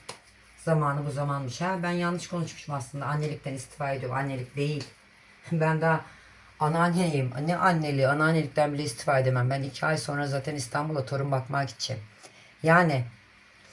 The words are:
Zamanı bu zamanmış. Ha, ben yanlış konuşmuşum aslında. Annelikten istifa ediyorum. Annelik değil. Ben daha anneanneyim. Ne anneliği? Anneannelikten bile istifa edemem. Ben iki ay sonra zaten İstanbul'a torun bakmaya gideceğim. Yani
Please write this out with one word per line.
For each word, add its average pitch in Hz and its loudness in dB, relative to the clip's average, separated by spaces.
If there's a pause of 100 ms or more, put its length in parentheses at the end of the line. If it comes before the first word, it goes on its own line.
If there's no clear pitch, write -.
(580)
Zamanı 147 0
bu 143 -4
zamanmış. 139 -4
Ha, 185 -2
ben 175 -2
yanlış 175 -2
konuşmuşum 160 -6
aslında. 139 -6
Annelikten 147 -4
istifa 139 -6
ediyorum. 127 -4
Annelik 135 -4
değil. 143 0 (680)
Ben 156 2
daha 160 4 (600)
anneanneyim. 160 2 (140)
Ne 175 2
anneliği? 151 4
Anneannelikten 151 2
bile 143 -2
istifa 139 0
edemem. 127 2
Ben 135 -2
iki 139 -6
ay 156 2
sonra 143 -2
zaten 139 -4
İstanbul'a 147 -2
torun 139 -2
bakmaya 139 0
gideceğim. - -8 (600)
Yani 160 6 (680)